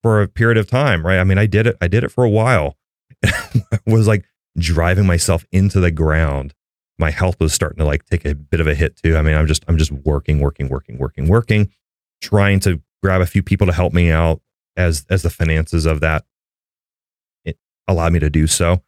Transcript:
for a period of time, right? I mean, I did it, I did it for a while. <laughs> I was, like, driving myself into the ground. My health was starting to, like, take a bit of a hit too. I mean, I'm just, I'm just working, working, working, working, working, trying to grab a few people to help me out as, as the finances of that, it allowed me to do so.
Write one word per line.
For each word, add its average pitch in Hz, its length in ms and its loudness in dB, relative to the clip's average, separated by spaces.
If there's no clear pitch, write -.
for 107 200 2
a 95 80 0
period 117 280 2
of 104 80 2
time, 120 400 0
right? 92 140 2
I 92 60 2
mean, 95 120 4
I 107 80 4
did 107 220 2
it, - 140 0
I 87 80 0
did 117 160 0
it - 20 -6
for - 160 -2
a 117 60 2
while. 107 480 0
<laughs> - 240 -10
I - 600 -4
was, 110 220 2
like, 104 160 0
driving 85 480 0
myself 85 460 0
into 95 300 2
the 87 100 2
ground. 78 640 -2
My 78 140 -2
health 92 300 -2
was 78 100 0
starting - 280 -6
to, 78 40 0
like, 73 220 -2
take - 180 -4
a 76 100 -4
bit 76 280 -4
of 78 60 0
a 73 60 0
hit 76 220 -2
too. 82 220 0
I 78 60 2
mean, 78 120 2
I'm 76 100 2
just, 76 220 -2
I'm 85 100 0
just 80 140 0
working, 71 480 -2
working, 71 300 -4
working, 65 280 -10
working, 67 300 -6
working, 107 420 0
trying 101 400 0
to 87 200 -2
grab 92 160 0
a 90 60 2
few 90 180 -2
people 98 240 0
to 90 60 0
help 90 180 0
me 85 180 2
out 80 300 0
as, 85 320 -2
as 98 120 0
the 85 80 -2
finances 80 560 -2
of 78 140 0
that, 78 240 -2
it 82 140 -10
allowed 85 240 0
me 85 60 2
to 76 100 0
do 78 180 2
so. 85 400 0